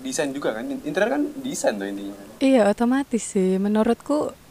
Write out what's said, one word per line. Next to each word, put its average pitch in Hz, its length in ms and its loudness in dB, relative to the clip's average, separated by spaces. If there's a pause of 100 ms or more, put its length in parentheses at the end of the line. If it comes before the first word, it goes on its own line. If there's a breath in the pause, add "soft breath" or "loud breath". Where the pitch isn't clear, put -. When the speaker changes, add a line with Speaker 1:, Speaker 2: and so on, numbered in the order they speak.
Speaker 1:
desain 131 280 -2
juga 143 220 -2
kan? 113 140 -6 (160)
Interior 185 300 0
kan 294 120 0 (140)
desain 269 360 -2
tuh 196 120 -6
intinya. 196 320 -8 (200)
Speaker 2:
Iya, 269 280 6
otomatis 240 580 2
sih. 185 340 2
Menurutku 226 760 0 (180)